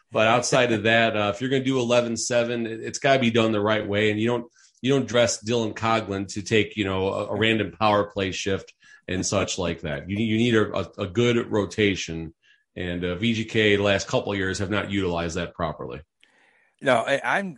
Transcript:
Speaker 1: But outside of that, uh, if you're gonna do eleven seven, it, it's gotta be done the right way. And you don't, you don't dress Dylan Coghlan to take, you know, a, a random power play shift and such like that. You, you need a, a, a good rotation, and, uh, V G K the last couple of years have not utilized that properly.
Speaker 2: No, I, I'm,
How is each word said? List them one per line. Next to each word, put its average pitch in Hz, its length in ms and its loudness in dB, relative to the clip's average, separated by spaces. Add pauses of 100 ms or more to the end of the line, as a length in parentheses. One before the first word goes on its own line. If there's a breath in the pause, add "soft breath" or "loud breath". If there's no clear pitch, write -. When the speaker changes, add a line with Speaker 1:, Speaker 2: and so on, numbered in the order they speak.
(120 soft breath)
Speaker 1:
But 110 160 4
outside 123 440 2
of 104 120 0
that, 113 340 4
uh, 104 160 0
if - 80 -8
you're 131 80 -2
gonna 135 140 0
do 131 160 0
eleven 120 360 2
seven, 117 520 -2
it, 113 140 -8
it's 117 180 -8
gotta 139 180 4
be 117 140 2
done 113 220 4
the 104 60 2
right 101 280 0
way. 104 240 2
And 104 80 -2
you 110 80 0
don't, 120 180 -2 (340 soft breath)
you 127 140 0
don't 127 140 0
dress 117 360 2
Dylan 110 300 0
Coghlan 101 600 -2
to 101 100 -8
take, 107 340 2
you 104 80 0
know, 95 260 0
a, 104 180 -2
a 107 60 -4
random 107 360 2
power 104 400 2
play 98 200 -2
shift 95 440 -4 (320 soft breath)
and 92 180 -4
such 95 320 0
like 85 240 -4
that. 76 260 -8
You, 98 100 -4
you 110 200 0
need 120 160 2
a, 107 180 4
a, 98 340 -6
a - 20 -6
good 117 440 0
rotation, 95 840 -2 (400 soft breath)
and, 90 280 -6
uh, 90 120 -2
V 113 180 0
G 110 120 -4
K 107 300 2
the 101 60 2
last 101 260 0
couple 110 240 -2
of 101 60 -2
years 95 220 -2
have 95 100 -4
not 98 220 -2
utilized 85 440 -2
that 85 200 -6
properly. 76 460 -6 (760 soft breath)
Speaker 2:
No, 127 180 4
I, 135 260 0
I'm, 160 340 -4